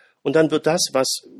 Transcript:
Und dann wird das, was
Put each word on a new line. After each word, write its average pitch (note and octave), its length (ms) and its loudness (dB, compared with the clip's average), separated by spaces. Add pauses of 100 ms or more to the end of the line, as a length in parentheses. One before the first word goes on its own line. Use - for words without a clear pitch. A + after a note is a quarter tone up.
(220)
Und C#3+ 140 -2
dann D#3+ 140 4
wird D3+ 160 -2
das, E3+ 140 2 (120)
was C3 160 0 (320)